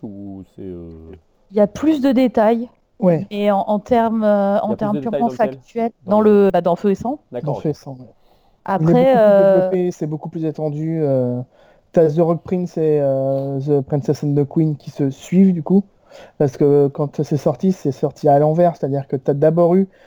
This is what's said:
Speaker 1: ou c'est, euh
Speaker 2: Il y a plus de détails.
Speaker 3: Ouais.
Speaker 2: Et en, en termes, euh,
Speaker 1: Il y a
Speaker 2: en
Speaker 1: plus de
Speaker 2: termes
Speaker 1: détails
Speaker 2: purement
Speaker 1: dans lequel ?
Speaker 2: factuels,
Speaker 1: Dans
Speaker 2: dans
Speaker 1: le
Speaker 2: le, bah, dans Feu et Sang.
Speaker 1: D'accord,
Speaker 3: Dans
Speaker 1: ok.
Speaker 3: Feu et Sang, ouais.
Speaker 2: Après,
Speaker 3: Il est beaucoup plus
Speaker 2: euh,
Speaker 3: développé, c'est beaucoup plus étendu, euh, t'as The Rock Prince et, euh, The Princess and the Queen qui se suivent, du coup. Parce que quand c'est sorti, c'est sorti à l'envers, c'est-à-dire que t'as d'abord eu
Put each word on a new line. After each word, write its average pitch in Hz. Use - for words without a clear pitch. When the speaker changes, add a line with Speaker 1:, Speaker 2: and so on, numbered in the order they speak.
Speaker 1:
ou 98
c'est, -
euh 87
Speaker 2:
Il 196
y 208
a 208
plus 302
de 269
détails. 233
Speaker 3:
Ouais. 180
Speaker 2:
Et 208
en, 196
en 208
termes, 226
euh, 202
Speaker 1:
Il -
y -
a -
Speaker 2:
en -
Speaker 1:
plus 220
de -
Speaker 2:
termes 208
Speaker 1:
détails 233
Speaker 2:
purement 240
Speaker 1:
dans -
lequel ? 220
Speaker 2:
factuels, 226
Speaker 1:
Dans 185
Speaker 2:
dans 208
Speaker 1:
le 208
Speaker 2:
le, 190
bah, 180
dans 175
Feu 208
et 190
Sang. 254
Speaker 1:
D'accord, 123
Speaker 3:
Dans 107
Speaker 1:
ok. -
Speaker 3:
Feu 160
et 143
Sang, -
ouais. 123
Speaker 2:
Après, 175
Speaker 3:
Il 247
est 254
beaucoup 262
plus 233
Speaker 2:
euh, 196
Speaker 3:
développé, 180
c'est 170
beaucoup 156
plus 160
étendu, 156
euh, 127
t'as 160
The 151
Rock 165
Prince 180
et, 156
euh, 135
The 143
Princess 143
and 147
the 143
Queen 156
qui -
se 143
suivent, 190
du 165
coup. 190
Parce 143
que 143
quand 143
c'est 147
sorti, 175
c'est 147
sorti -
à 143
l'envers, 160
c'est-à-dire 139
que 214
t'as -
d'abord 165
eu 190